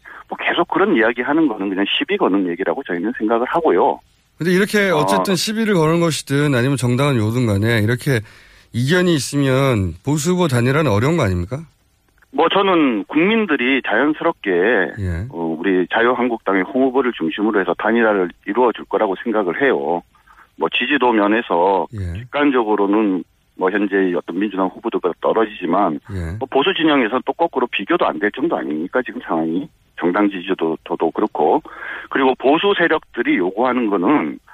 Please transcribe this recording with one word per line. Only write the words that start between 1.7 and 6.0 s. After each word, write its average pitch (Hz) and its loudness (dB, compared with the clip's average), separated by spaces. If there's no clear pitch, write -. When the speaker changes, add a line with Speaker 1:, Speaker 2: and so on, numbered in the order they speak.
Speaker 1:
시비 - -2
거는 98 0
얘기라고 87 -4
저희는 92 -4
생각을 113 0
하고요. 139 2
Speaker 2:
근데 170 0
이렇게 196 2
어쨌든 185 2
Speaker 1:
어. 180 0
Speaker 2:
시비를 214 -2
거는 165 2